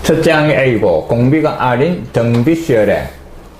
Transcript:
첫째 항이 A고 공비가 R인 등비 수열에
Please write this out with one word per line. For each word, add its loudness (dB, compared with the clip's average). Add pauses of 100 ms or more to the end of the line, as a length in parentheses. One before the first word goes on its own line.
첫째 2
항이 2
A고 0
공비가 0
R인 -2
등비 0
수열에 0 (520)